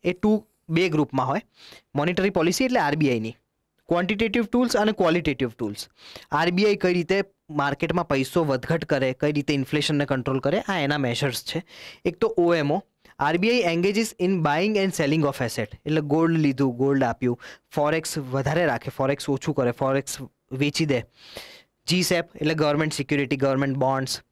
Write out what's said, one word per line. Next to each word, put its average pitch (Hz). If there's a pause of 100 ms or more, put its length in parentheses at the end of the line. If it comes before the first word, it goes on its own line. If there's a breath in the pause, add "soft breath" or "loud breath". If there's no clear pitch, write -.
એ 180
ટુ, 214 (220)
બે 170
ગ્રુપમાં 139
હોય. 151 (540 loud breath)
મોનિટરી 175
પોલિસી 180
એટલે 247
આર 147
બી 151
આઈની 113 (560)
ક્વોન્ટિટેટિવ 202
ટૂલ્સ 240
અને 214
ક્વોલિટેટિવ 160
ટૂલ્સ. 107 (420 loud breath)
આર 165
બી 190
આઈ 202
કઈ 185
રીતે 190 (260)
માર્કેટમાં 151
પૈસો 139
વધઘટ 143
કરે, 131
કઈ 147
રીતે 147
ઇન્ફ્લેશનને 143
કંટ્રોલ 135
કરે, 156
આ 190
એના 143
મેઝર્સ 127
છે. - (400 loud breath)
એક 170
તો 453
ઓ 170
એમ 147
ઓ, 190 (360 soft breath)
આર 151
બી 226
આઈ 170
engages 202 (160)
in 180
buying 175
and 190
selling 156
of 139 (100)
asset, 113 (180)
એટલે 151
ગોલ્ડ 160
લીધું, 135
ગોલ્ડ 139
આપ્યું, 120 (320 loud breath)
ફોરેક્સ 156
વધારે 139
રાખે, 135
ફોરેક્સ 139
ઓછું 139
કરે, 123
ફોરેક્સ 135 (340)
વેચી 143
દે. 131 (840 loud breath)
જી 180
સેપ 170
એટલે 156
ગવર્મેન્ટ 151
સિક્યુરિટી, 143
ગવર્મેન્ટ 135
બોન્ડ્સ 135 (100)